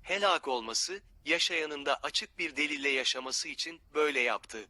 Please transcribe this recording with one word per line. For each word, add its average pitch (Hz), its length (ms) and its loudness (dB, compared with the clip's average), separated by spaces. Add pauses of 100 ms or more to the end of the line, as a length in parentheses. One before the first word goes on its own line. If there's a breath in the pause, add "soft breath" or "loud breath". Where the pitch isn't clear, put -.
helak 185 380 2
olması, 123 540 -2 (240)
yaşayanın 156 600 0
da 139 180 2
açık 156 340 -4
bir 156 180 -4
delille 143 340 0
yaşaması 131 580 0
için 165 340 -8 (120)
böyle 151 260 2
yaptı. 110 500 -2